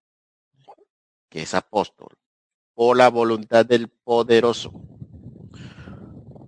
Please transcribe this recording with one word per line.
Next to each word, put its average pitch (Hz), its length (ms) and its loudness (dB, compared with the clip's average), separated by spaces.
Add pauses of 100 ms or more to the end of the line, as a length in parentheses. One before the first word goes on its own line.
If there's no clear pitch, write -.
(1300)
que 80 140 -12
es 82 120 -8
apóstol, - 640 -6 (560)
por 120 220 2
la 127 120 6
voluntad 113 560 0
del 117 240 0
poderoso. 117 840 0 (1700)